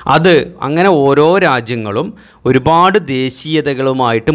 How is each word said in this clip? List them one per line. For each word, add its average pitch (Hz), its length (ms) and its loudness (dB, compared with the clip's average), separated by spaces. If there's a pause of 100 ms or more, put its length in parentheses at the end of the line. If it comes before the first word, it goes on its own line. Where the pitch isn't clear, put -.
(160)
അത് 170 180 4 (340)
അങ്ങനെ 175 240 0 (120)
ഓരോ 139 260 4 (180)
രാജ്യങ്ങളും 120 600 -4 (400)
ഒരുപാട് 165 500 2 (200)
ദേശീയതകളുമായിട്ട് 131 1160 -2